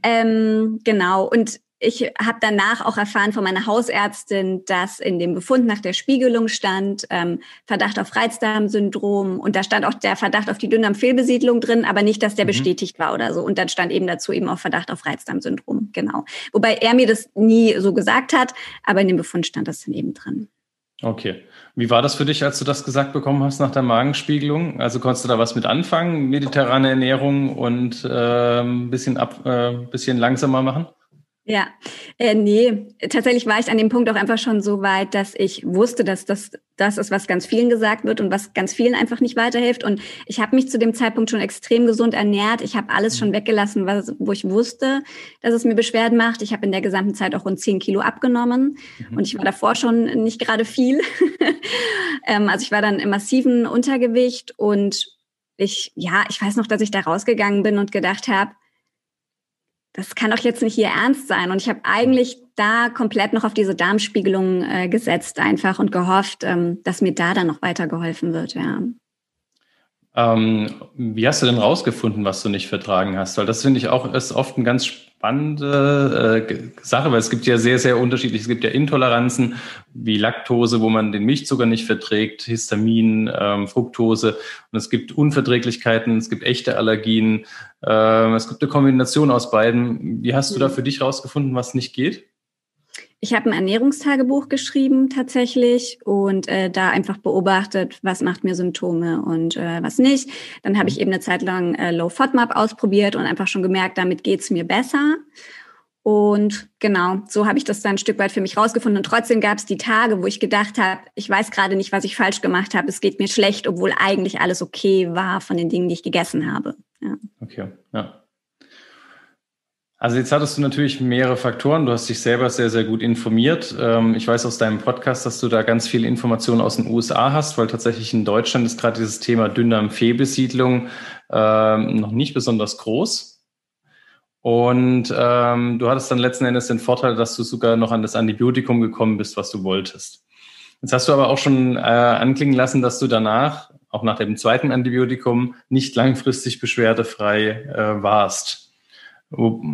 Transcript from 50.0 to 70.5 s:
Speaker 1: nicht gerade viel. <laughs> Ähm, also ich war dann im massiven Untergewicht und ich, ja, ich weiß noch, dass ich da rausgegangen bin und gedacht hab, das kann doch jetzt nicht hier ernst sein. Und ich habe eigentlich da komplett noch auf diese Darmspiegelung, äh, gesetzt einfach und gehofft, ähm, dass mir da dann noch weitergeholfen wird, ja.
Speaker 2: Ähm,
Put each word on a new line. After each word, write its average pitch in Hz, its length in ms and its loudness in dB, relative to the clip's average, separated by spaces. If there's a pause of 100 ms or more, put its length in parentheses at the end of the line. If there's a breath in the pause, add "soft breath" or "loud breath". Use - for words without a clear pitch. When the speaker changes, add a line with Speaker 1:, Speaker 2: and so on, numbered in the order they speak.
Speaker 1:
nicht 226 160 -2
gerade 226 240 0
viel. 254 420 2
<laughs> - 40 -8 (1160 loud breath)
Ähm, 208 220 2
also 196 160 0
ich - 80 -4
war 208 100 2
dann 208 160 2
im 202 120 -2
massiven 240 560 2
Untergewicht 247 920 0
und 202 500 0 (500)
ich, - 380 -4
ja, 175 340 -2
ich - 140 -8
weiß 208 140 -2
noch, 226 100 0
dass 214 140 -2
ich 214 100 -2
da 196 100 -2
rausgegangen 202 600 0
bin 208 160 2
und 202 140 -2
gedacht 196 340 -2
hab, 202 260 0 (1400)
das - 220 -12
kann 220 160 -2
doch 226 80 0
jetzt 240 240 -2
nicht 220 120 0
hier 214 140 2
ernst 269 400 0
sein. 180 220 0
Und 190 120 -2
ich - 60 -4
habe 214 160 -4
eigentlich 247 540 0 (180)
da 220 340 2
komplett 208 420 -2
noch 226 120 0
auf 214 100 -4
diese 196 200 0
Darmspiegelung, 190 880 0
äh, 185 260 -4
gesetzt 175 500 -2
einfach 190 400 0
und 202 140 0
gehofft, 185 520 0
ähm, 175 380 -2
dass 185 180 -4
mir 185 140 2
da 175 180 0
dann 190 140 0
noch 156 160 -4
weitergeholfen 165 720 -4
wird, - 220 -6
ja. - 280 -4 (1400)
Speaker 2:
Ähm, 110 520 2 (260)